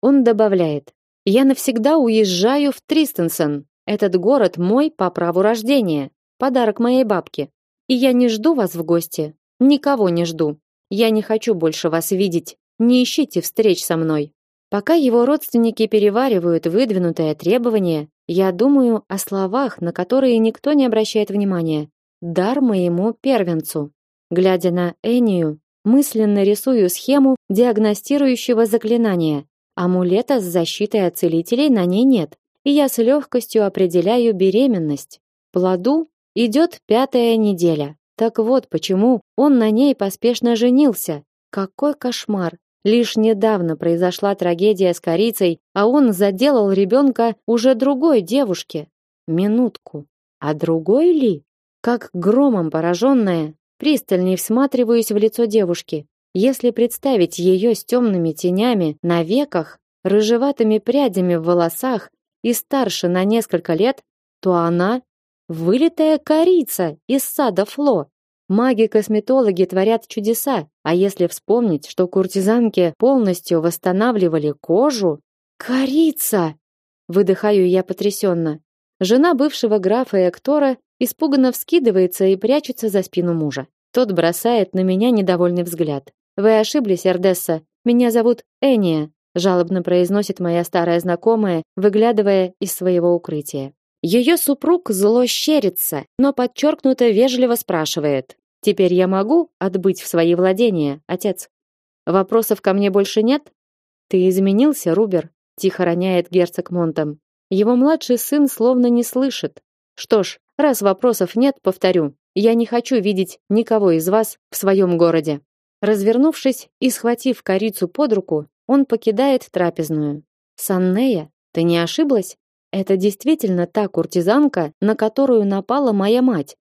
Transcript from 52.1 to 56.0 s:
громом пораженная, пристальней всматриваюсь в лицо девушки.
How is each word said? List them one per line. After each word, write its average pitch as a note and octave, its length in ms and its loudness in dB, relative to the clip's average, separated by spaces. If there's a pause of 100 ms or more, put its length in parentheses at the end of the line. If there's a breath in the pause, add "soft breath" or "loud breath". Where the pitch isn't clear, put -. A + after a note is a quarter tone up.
громом G3 580 0
пораженная, F3 800 0 (240)
пристальней F#3 580 0
всматриваюсь A#3 760 0
в G#3 60 0
лицо A3 280 0
девушки. F3 640 -2 (260)